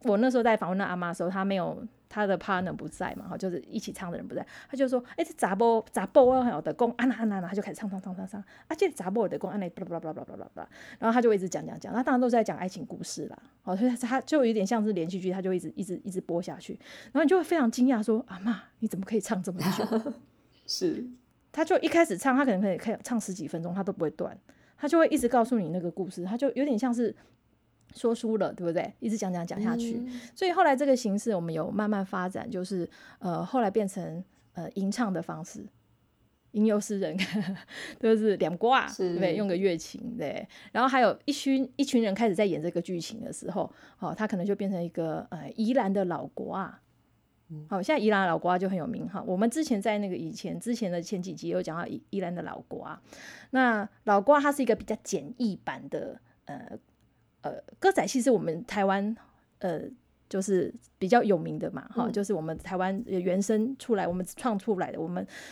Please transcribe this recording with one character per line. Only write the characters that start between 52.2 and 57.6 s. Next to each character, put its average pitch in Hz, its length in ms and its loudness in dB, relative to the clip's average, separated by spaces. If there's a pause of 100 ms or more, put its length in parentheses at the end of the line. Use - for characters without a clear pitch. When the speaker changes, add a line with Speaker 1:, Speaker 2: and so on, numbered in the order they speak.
Speaker 1:
兰 175 120 -4
的 170 80 -6
老 - 260 -10
瓜。 - 320 -12 (520)
那 233 360 2 (180)
老 202 140 6
瓜 285 200 6
它 285 120 4
是 285 120 -2
一 - 20 2
个 226 100 6
比 - 80 -4
较 214 200 -4
简 165 340 -6
易 208 180 -2
版 - 340 -10
的， - 300 -8 (260)
呃， - 240 -14 (720)
呃， - 200 -8 (180)